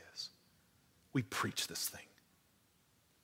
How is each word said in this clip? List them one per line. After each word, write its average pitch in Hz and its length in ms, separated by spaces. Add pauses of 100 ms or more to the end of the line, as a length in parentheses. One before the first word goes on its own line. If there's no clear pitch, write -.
(140)
is. - 160 (840)
We 131 120
preach - 440
this - 220
thing. - 160 (1160)